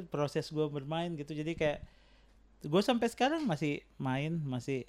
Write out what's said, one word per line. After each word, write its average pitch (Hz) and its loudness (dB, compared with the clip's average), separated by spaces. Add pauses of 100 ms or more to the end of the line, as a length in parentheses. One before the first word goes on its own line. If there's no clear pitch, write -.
proses 147 0
gua 156 0
bermain 151 -4
gitu. 147 -6
Jadi 151 -2
kayak 147 0 (840)
gua 151 4
sampai 233 4
sekarang 285 2
masih 156 0 (140)
main, 139 0
masih, 131 -2